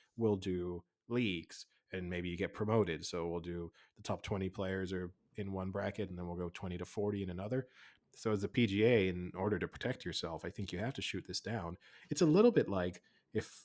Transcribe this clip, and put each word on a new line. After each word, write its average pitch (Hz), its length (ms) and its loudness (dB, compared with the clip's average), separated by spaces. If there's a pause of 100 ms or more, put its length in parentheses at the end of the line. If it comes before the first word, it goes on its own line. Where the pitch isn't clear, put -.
(180)
We'll 110 180 4
do 90 480 -2 (240)
leagues, 104 600 -2 (260)
and 90 160 -6
maybe 90 180 -2
you 87 80 -2
get 87 180 -2
promoted. 104 520 0
So 85 240 -4
we'll 85 100 -4
do 85 320 -8 (240)
the 104 80 -20
top 95 180 -4
twenty 95 280 -2
players 95 420 -2
are 90 200 -4 (260)
in 98 160 -6
one 95 180 -4
bracket, 98 380 -4
and 87 100 -8
then 87 80 -6
we'll 87 80 -4
go 87 180 -4
twenty 87 240 -6
to 87 80 -6
forty 104 380 -2
in 92 60 -4
another." 107 380 -4 (460)
So 110 200 0
as 101 80 2
the 98 80 -2
P 120 180 4
G 98 160 4
A, 113 240 8
in 90 300 -2
order 98 200 2
to 82 120 0
protect - 340 -6
yourself, 82 400 -4
I 92 60 -4
think 95 240 -8
you 87 60 -4
have 123 160 -2
to - 60 -6
shoot - 240 -4
this - 140 -6
down. 90 380 -4 (320)
It's - 120 0
a 180 40 8
little 202 260 8
bit 165 160 4
like 92 340 0 (320)
if - 320 -4